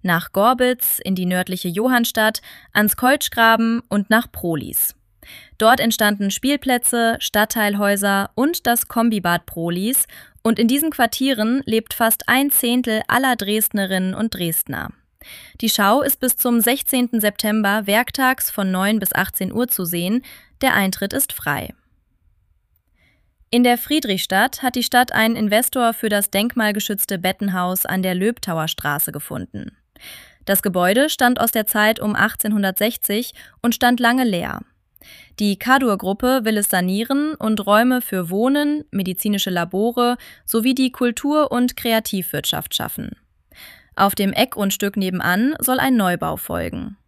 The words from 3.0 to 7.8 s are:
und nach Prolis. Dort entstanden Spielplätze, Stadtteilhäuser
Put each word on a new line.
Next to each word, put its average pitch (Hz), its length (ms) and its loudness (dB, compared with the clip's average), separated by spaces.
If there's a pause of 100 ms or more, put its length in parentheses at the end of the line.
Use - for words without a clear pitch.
und 202 200 -2
nach 214 220 2
Prolis. - 640 -4 (640)
Dort 233 240 6
entstanden 208 500 0
Spielplätze, 247 880 0
Stadtteilhäuser 202 1120 0